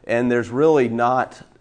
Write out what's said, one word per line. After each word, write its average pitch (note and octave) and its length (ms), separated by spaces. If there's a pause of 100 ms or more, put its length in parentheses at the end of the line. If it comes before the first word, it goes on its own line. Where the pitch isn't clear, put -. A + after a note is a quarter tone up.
And B2 240
there's A#2 180
really C#3 380
not, A#2+ 540 (200)